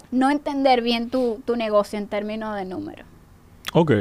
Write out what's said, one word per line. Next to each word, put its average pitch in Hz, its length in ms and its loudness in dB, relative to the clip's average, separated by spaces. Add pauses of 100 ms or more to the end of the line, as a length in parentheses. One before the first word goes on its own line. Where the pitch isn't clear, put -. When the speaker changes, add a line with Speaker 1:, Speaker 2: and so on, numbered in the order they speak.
(100)
Speaker 1:
no 262 200 2
entender 277 520 2
bien 233 280 -2
tu, 254 340 -2
tu 240 120 0
negocio 214 420 0
en 202 100 -6
términos 214 480 -6
de 196 80 -6
números. - 420 -12 (680)
Speaker 2:
Ok. 156 260 4